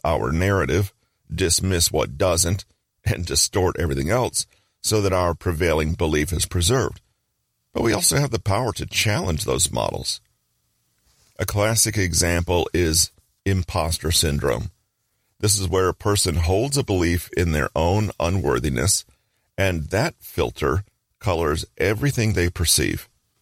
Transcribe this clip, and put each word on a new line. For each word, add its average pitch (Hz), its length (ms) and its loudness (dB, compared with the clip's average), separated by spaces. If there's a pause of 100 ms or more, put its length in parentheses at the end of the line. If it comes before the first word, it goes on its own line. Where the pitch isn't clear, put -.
our 65 260 0
narrative, 90 640 0 (340)
dismiss 87 640 0
what 64 260 -2
doesn't, 85 480 0 (400)
and 90 220 -2
distort 90 540 0
everything 71 300 -2
else 117 360 -2 (340)
so 107 200 0
that 98 120 0
our 90 220 2
prevailing 80 600 0
belief 78 380 0
is - 140 -2
preserved. 90 540 0 (720)
But 233 80 -2
we 233 100 4
also 185 260 2
have 143 120 2
the 107 80 -2
power 104 360 0
to 76 120 -6
challenge 104 580 -2
those - 280 0
models. 52 480 -4 (1160)
A 104 80 -2
classic 107 500 2
example 87 760 2
is 80 380 2 (340)
imposter 85 680 -2
syndrome. 71 580 0 (720)
This 101 180 2
is 95 100 -2
where 92 200 4
a 87 60 0
person 101 420 0
holds 98 400 0
a 135 80 0
belief 85 520 0
in 85 160 2
their 73 220 0
own 92 360 2 (100)
unworthiness, 69 840 0 (540)
and 92 260 0
that 104 360 -2
filter 73 640 -2 (340)
colors 82 460 0 (120)
everything 110 560 0
they 87 160 2
perceive. 69 600 0 (340)